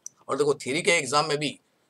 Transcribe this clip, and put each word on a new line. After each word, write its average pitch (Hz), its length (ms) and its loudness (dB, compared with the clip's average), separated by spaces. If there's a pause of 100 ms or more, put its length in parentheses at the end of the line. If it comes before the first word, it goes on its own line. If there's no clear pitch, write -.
(280)
और 135 100 -4
देखो 143 160 2
theory 139 280 -4
के 180 100 2
एग्जाम 151 360 2
में 147 100 0
भी 147 220 -4 (300)